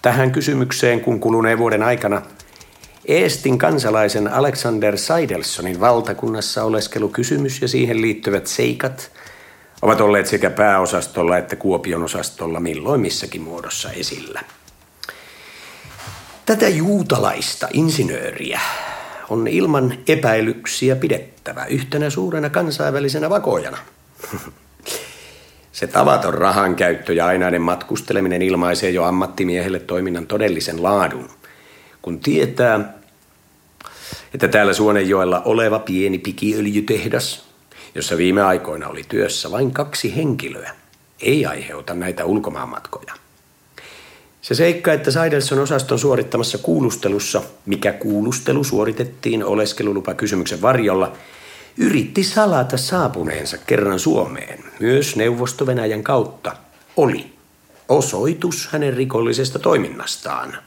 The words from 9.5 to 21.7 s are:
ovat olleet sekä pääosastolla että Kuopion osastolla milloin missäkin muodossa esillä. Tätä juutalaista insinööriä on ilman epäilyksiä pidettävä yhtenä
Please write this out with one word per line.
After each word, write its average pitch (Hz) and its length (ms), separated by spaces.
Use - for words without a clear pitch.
ovat 107 180
olleet 104 260
sekä 101 240
pääosastolla 92 880
että 92 180
Kuopion 87 460
osastolla 82 580
milloin 85 400
missäkin 87 420
muodossa 85 480
esillä. - 500
Tätä 220 220
juutalaista 160 1040
insinööriä - 880
on 113 200
ilman 139 460
epäilyksiä 117 880
pidettävä - 680
yhtenä 139 460